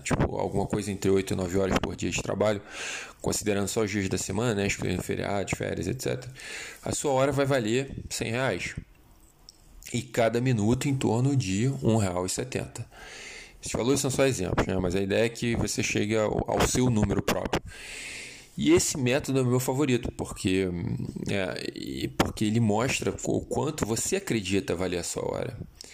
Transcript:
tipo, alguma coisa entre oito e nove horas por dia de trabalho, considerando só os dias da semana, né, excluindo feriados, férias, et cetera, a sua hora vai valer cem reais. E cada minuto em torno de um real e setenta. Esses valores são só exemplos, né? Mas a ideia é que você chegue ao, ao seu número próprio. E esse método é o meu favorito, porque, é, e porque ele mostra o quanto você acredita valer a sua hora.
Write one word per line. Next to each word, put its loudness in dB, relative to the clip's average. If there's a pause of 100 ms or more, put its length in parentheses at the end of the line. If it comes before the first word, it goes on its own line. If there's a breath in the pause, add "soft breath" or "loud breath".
tipo, 0
alguma 0
coisa -2
entre 0
oito 4
e 0
nove -2
horas 2
por -4
dia -2
de -2
trabalho, 2 (600 loud breath)
considerando 0
só 0
os 0
dias 2
da 0
semana, 0
né, 2
excluindo -2
feriados, -2
férias, -2
et -2
cetera, -4 (500 loud breath)
a -4
sua 0
hora 4
vai 2
valer 0
cem -4
reais. -2 (1160)
E -2
cada 2
minuto 2
em 2
torno 2
de 2 (120)
um 4
real 2
e -2
setenta. -4 (760 loud breath)
Esses -8
valores 2
são 0
só 2
exemplos, 0
né? 0
Mas 0
a 2
ideia 2
é 2
que -2
você -2
chegue 0
ao, 2
ao 2
seu 2
número 2
próprio. -2 (960 loud breath)
E 4
esse 6
método 2
é 4
o 4
meu 4
favorito, 2
porque, 0 (600)
é, -2
e -4
porque 0
ele 4
mostra 2 (100)
o 0
quanto -2
você 0
acredita 0
valer 0
a -4
sua -4
hora. -4 (340 loud breath)